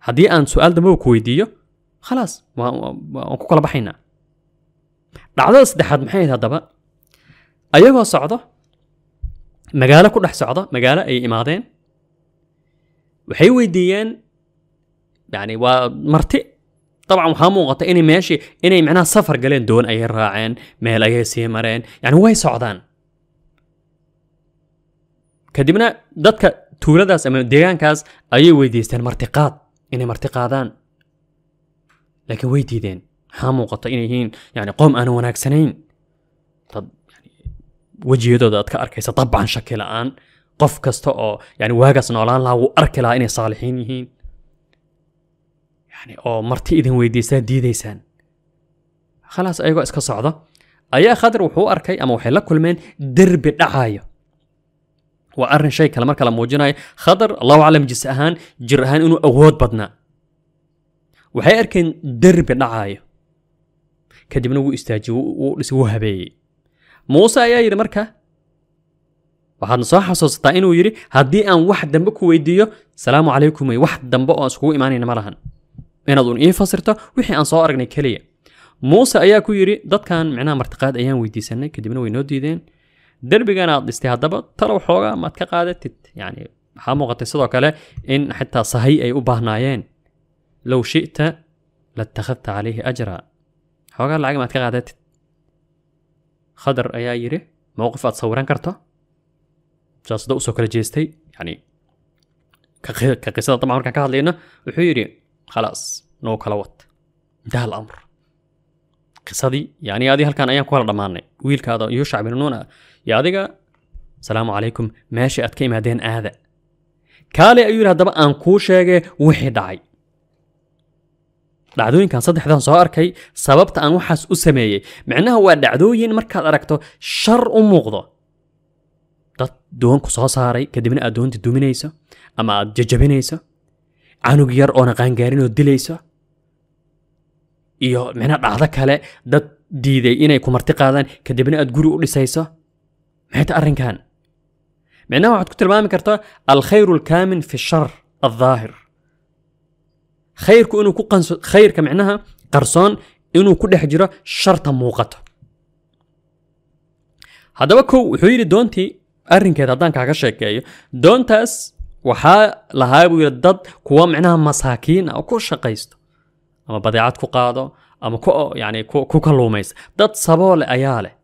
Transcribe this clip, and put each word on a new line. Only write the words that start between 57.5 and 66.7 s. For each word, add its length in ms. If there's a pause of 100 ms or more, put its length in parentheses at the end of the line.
aclam, 240
jis 200
ahaan, 280 (240)
jir 240
ahaan 200
inuu 200
awood 360
badnaa. 320 (1400)
Waxay 240
arkeen 300 (300)
derbi 360
dhacaayo. 440 (1300)
Kadibna 300
wuu 120
istaajiyey, 440
wuu, 220
wuu 180
dhis-, 160
wuu 140
habeeyey. 420 (800)